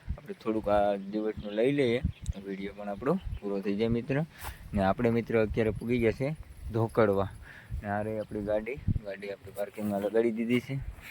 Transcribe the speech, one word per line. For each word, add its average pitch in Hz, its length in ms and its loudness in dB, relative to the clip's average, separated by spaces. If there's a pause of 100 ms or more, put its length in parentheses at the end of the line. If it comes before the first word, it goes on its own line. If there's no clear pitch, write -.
(180)
આપણે - 160 -10
થોડુંક 110 340 -2
આ 104 280 6 (160)
દિવસનું 107 420 -4
લઈ 117 180 4
લઈએ, 131 280 2 (460)
વીડિયો 98 280 -6
પણ 101 160 -8
આપણો 117 240 0 (260)
પૂરો 101 220 -4
થઈ 101 140 0
જાય 113 140 2
મિત્ર. 117 260 0 (580)
ને 104 100 2
આપણે 117 260 4
મિત્રો 113 320 2
અત્યારે 110 300 2
પૂગી 117 280 0
ગયા 113 120 4
છે 135 160 -2 (440)
ધોકડવા. 107 580 4 (520)
ને 104 80 -8
આ 104 120 0
રહી 110 180 -4
આપણી 104 260 -6
ગાડી, 110 340 -2 (260)
ગાડી 98 260 -8
આપણે 95 200 -12
પાર્કિંગમાં 101 500 -2
લગાડી 113 300 2
દીધી 117 300 2
છે 135 140 -6 (360)